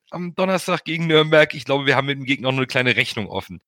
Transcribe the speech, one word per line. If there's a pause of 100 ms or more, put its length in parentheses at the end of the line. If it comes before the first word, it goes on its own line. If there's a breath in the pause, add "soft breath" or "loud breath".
(120)
am
Donnerstag
gegen
Nürnberg.
Ich
glaube,
wir
haben
mit
dem
Gegner
noch
eine
kleine
Rechnung
offen.“